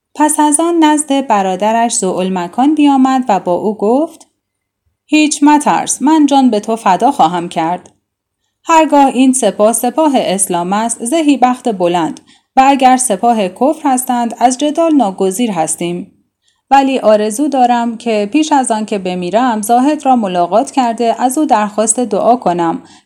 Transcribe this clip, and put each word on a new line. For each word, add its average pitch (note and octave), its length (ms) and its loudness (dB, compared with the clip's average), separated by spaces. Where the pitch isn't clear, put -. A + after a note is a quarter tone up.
پس D4+ 260 0
از D4+ 200 0
آن E4 240 2
نزد D4 420 0
برادرش G#3 680 0
ذوالمکان F#3 800 -2
بیامد C4+ 540 2
و F#3+ 120 0
با F3+ 140 -2
او G3+ 220 -4
گفت: C4 500 -2
«هیچ D4+ 360 0
مترس، A3+ 600 2
من D4+ 240 4
جان C4+ 240 2
به G#3 100 0
تو A3+ 160 -4
فدا G#3+ 360 0
خواهم E3+ 360 -2
کرد. E3+ 440 -6
هرگاه D4+ 420 4
این B3+ 260 2
سپاه G#3+ 400 0
سپاه C4 440 -2
اسلام F#3 560 -4
است، A3+ 320 -4
زهی D4 320 0
بخت B3 360 0
بلند، F3 480 -2
و C4 80 6
اگر B3+ 320 4
سپاه A3 520 -2
کفر D4+ 360 -2
هستند، B3 540 -2
از B3+ 200 0
جدال D4+ 360 0
ناگزیر G3 560 0
هستیم. F3 640 -6
ولی C4+ 280 2
آرزو G#3+ 500 0
دارم A#3+ 480 0
که G#3 360 -2
پیش D#4 200 0
از C4 180 2
آن G#3+ 160 -2
که G#3 120 -4
بمیرم، F#3+ 640 -2
زاهد B3+ 440 0
را C4 100 4
ملاقات F#3 540 0
کرده A#3 520 -2
از C4 160 -2
او D#4 60 0
درخواست G#3+ 560 0
دعا G#3 360 0
کنم F3 460 -2